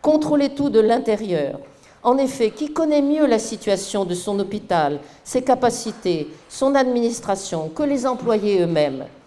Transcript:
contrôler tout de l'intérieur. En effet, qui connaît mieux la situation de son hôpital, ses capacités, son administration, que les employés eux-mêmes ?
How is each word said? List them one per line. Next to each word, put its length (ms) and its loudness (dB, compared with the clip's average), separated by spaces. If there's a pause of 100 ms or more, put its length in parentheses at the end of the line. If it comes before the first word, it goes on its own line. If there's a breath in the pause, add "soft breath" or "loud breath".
contrôler 480 2
tout 200 -2
de 100 4
l'intérieur. 800 0 (440 loud breath)
En 140 4
effet, 320 0
qui 240 -6
connaît 300 2
mieux 240 2
la 100 4
situation 680 -2
de 100 -4
son 240 -4
hôpital, 600 -2 (240 loud breath)
ses 200 -2
capacités, 840 0 (200 loud breath)
son 240 0
administration, 960 0
que 140 -4
les 240 0
employés 540 0
eux-mêmes ? 440 0 (220)